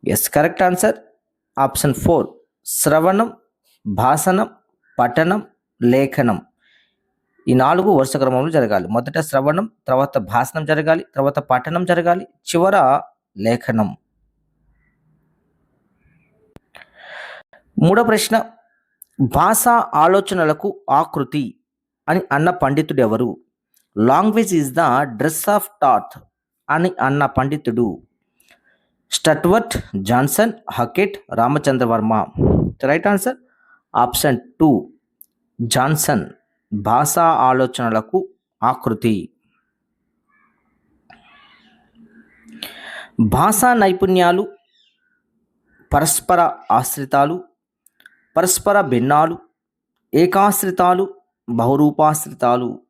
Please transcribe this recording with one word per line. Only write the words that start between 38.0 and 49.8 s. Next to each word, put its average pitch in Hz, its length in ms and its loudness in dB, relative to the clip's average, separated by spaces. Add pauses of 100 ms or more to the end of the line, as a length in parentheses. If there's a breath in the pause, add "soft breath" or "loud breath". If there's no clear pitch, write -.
ఆకృతి. 117 560 -2 (4000 loud breath)
భాషా 208 340 2 (140)
నైపుణ్యాలు 185 600 2 (1500)
పరస్పర 160 500 0 (380)
ఆశ్రితాలు, 143 580 -2 (960 soft breath)
పరస్పర 180 420 0 (140)
భిన్నాలు, 147 440 2 (800)